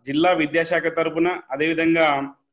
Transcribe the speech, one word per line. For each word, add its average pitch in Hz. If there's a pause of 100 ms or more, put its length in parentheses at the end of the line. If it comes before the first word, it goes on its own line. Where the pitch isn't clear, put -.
జిల్లా 160
విద్యాశాఖ 165
తరపున, 165 (100)
అదేవిధంగా 156 (180)